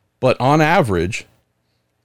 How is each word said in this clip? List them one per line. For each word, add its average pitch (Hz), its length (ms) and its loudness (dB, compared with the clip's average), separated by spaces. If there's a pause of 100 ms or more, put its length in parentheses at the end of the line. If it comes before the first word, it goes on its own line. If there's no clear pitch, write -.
(200)
But 127 200 0
on 143 220 2
average, 113 640 -2 (800)